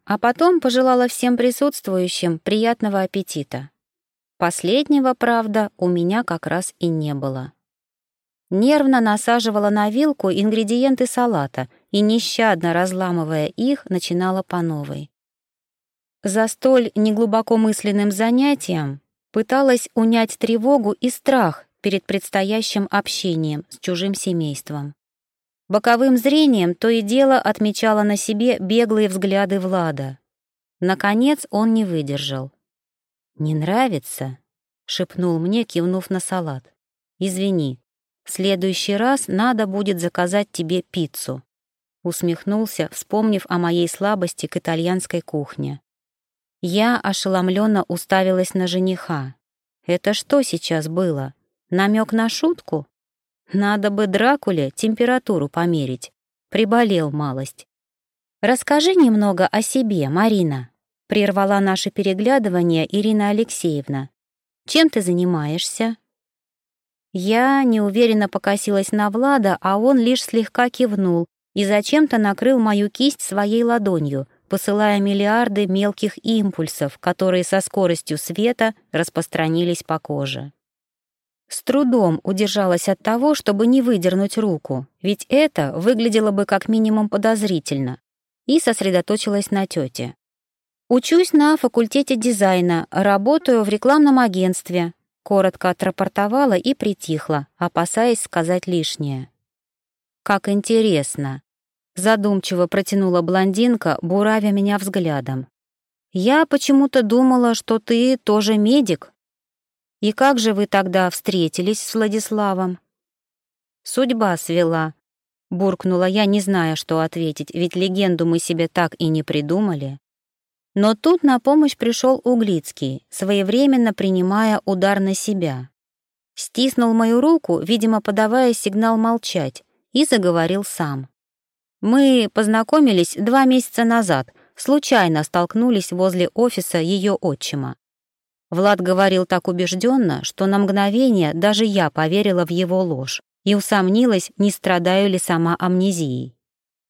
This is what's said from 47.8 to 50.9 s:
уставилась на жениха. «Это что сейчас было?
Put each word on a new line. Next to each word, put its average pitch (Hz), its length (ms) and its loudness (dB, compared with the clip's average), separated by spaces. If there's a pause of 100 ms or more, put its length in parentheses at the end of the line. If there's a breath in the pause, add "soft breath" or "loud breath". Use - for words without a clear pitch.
уставилась 185 640 0
на 185 140 0
жениха. 175 680 -4 (500)
«Это 180 280 -2
что - 300 0
сейчас 160 440 -4
было? 156 460 -2 (360)